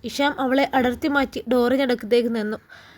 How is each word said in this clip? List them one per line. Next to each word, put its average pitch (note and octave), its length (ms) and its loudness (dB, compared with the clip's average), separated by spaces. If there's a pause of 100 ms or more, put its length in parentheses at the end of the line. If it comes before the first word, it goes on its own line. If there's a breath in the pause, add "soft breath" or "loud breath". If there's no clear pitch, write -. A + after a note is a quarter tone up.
ഇഷാം C#4+ 360 -2
അവളെ C4+ 320 2
അടർത്തി B3 360 0
മാറ്റി C4+ 400 0
ഡോറിനടുത്തേക്ക് A#3+ 840 2
നിന്നു. G#3+ 260 -4 (400 loud breath)